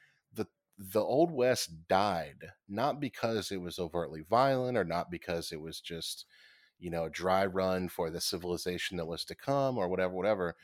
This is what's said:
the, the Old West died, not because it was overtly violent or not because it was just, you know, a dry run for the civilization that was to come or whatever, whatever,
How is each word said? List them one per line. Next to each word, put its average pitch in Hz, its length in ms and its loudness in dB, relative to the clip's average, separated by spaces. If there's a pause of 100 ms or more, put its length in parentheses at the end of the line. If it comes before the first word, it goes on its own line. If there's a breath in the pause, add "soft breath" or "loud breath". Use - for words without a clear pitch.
(340)
the, 107 120 -4 (320)
the 98 220 0
Old 131 300 4
West 123 400 2 (180)
died, 90 560 2 (240)
not 101 320 -2
because 113 500 -2
it 95 100 -2
was 87 180 -8
overtly 80 500 -4
violent 127 500 4
or 95 60 4
not 85 260 0
because 85 400 -4
it 80 100 -8
was 80 200 -10
just, - 460 -8 (520 soft breath)
you 87 120 -6
know, 82 140 0
a 80 60 -4
dry 92 340 2
run 92 440 0
for 85 220 -4
the 82 100 -6
civilization 87 760 -4
that 82 100 -4
was 82 180 -6
to - 100 -10
come 135 420 0
or 92 120 0
whatever, 92 260 0
whatever, 92 500 0